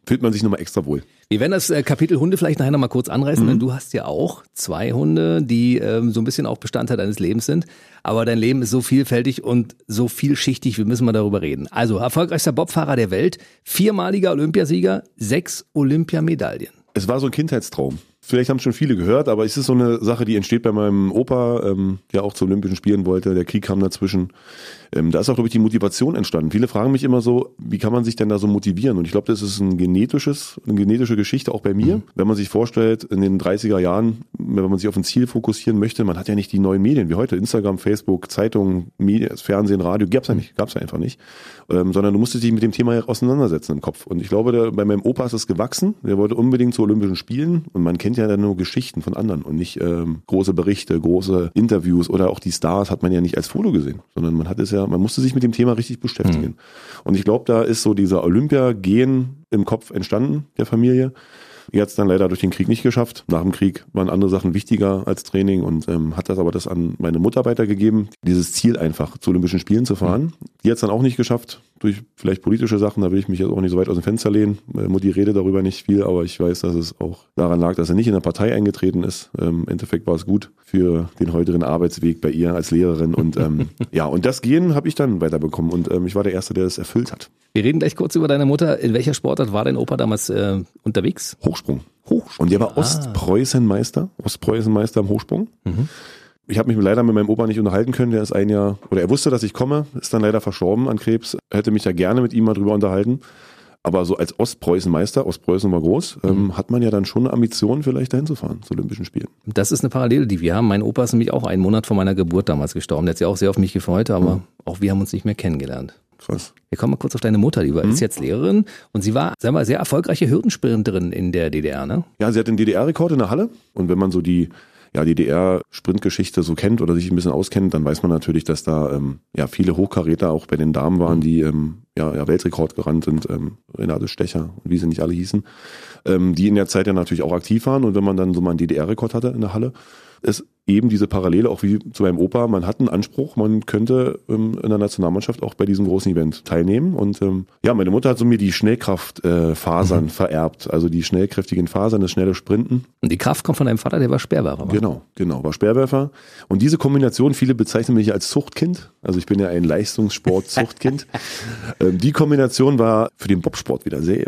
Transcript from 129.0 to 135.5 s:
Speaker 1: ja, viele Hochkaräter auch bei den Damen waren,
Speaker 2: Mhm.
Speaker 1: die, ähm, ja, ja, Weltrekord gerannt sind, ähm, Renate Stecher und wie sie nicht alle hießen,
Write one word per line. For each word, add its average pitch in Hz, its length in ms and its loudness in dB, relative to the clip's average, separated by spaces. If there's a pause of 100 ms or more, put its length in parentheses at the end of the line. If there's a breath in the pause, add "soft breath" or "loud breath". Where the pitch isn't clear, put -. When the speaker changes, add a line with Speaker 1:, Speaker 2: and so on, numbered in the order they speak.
Speaker 1:
ja, 71 120 -2
viele 87 300 0
Hochkaräter 85 540 0
auch 80 140 -2
bei 76 120 -2
den 78 160 2
Damen 78 260 0
waren, 82 200 2
Speaker 2:
Mhm. - 20 2
Speaker 1:
die, 80 200 2
ähm, 78 340 -2 (220)
ja, 78 160 -2
ja, 73 140 -4
Weltrekord 82 480 0
gerannt 80 300 -2
sind, 78 240 -2
ähm, 76 240 -6 (240)
Renate - 320 -4
Stecher 85 400 -6 (120)
und - 80 -10
wie 87 80 0
sie 82 100 -2
nicht 82 140 -2
alle 85 120 -2
hießen, 92 300 -4 (640 loud breath)